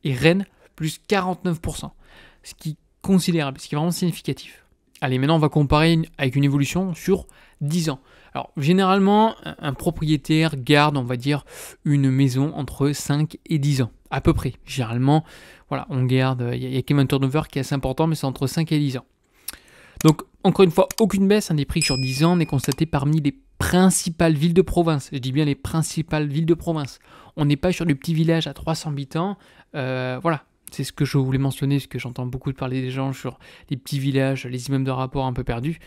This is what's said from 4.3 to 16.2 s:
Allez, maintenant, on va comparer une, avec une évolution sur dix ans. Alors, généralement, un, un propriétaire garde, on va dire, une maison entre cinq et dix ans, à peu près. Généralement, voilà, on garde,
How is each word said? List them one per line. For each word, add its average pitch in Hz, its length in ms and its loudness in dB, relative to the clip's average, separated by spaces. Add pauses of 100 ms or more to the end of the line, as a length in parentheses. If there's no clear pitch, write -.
Allez, 131 160 0
maintenant, 147 180 2
on - 20 4
va 151 120 4
comparer 151 420 4
une, 165 140 2 (100)
avec 135 200 -2
une 143 80 4
évolution 143 500 0
sur 185 320 -2 (340)
dix 156 300 -2
ans. 131 100 -8 (320)
Alors, - 240 -8
généralement, 196 800 4 (100)
un, - 140 -10
un 147 160 -4
propriétaire 156 800 0
garde, 147 400 4
on 131 80 -2
va 123 140 -4
dire, 139 260 -2 (400)
une 143 260 2
maison 135 440 2
entre 143 380 -2
cinq 147 520 -2
et 160 140 -2
dix 139 240 0
ans, 110 80 -2 (200)
à 135 120 -4
peu 170 100 4
près. - 220 -2 (100)
Généralement, 131 580 2 (460)
voilà, 135 220 -6
on 131 140 0
garde, 131 500 0